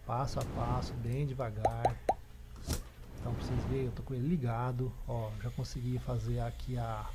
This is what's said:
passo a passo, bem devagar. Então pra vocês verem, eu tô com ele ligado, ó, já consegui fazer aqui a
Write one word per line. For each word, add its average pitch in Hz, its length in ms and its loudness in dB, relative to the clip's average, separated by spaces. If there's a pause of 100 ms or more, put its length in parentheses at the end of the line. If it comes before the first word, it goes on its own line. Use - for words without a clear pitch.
passo 123 340 0
a 123 60 0
passo, 123 500 0
bem 120 300 0
devagar. 117 720 2 (1200)
Então 120 140 -2
pra 117 120 -2
vocês 123 200 2
verem, 131 220 2
eu 120 60 0
tô 120 100 -4
com - 100 -4
ele 127 160 2
ligado, 123 640 2 (140)
ó, 113 240 0 (100)
já 120 100 -2
consegui 123 500 -2
fazer 120 400 2
aqui 120 360 -2
a 113 380 0